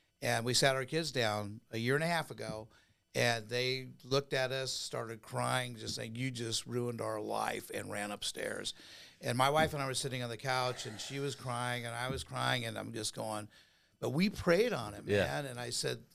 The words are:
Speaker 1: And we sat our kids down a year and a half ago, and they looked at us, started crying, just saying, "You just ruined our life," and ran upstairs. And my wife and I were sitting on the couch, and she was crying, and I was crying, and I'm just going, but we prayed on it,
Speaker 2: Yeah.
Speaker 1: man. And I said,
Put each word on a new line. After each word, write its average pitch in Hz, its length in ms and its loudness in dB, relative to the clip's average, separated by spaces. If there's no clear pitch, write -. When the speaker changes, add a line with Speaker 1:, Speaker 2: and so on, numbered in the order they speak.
Speaker 1:
And 117 240 2
we 123 80 2
sat 135 240 6
our 131 80 0
kids 156 260 -2
down 107 480 2
a 113 60 -4
year 120 180 4
and 151 80 2
a 165 40 0
half 165 240 0
ago, 110 380 -8
and 117 360 4
they 127 380 0
looked 135 280 2
at 131 200 2
us, 131 180 -2
started 113 500 -4
crying, 123 560 0
just 110 180 -6
saying, 117 200 -6
"You 131 160 -2
just 117 340 -2
ruined 120 360 -2
our 110 180 -2
life," 107 540 -2
and 101 180 -6
ran 104 200 -2
upstairs. 104 600 -4
And 123 140 0
my 131 120 6
wife 156 240 4
and 143 100 -2
I - 20 0
were 131 80 -2
sitting 127 300 -2
on 120 60 -4
the 113 80 -6
couch, 127 480 0
and 107 140 -8
she 139 200 -6
was 139 160 -2
crying, 123 500 -2
and 117 80 -6
I 123 160 -4
was 131 140 -4
crying, 127 420 0
and 110 120 -4
I'm 107 160 -6
just 113 220 -4
going, 110 320 -4
but 120 120 0
we 180 200 4
prayed 196 420 4
on 104 220 -4
it, 101 100 -12
Speaker 2:
Yeah. - 200 6
Speaker 1:
man. 143 220 0
And 120 120 -8
I 120 120 -4
said, 127 280 -2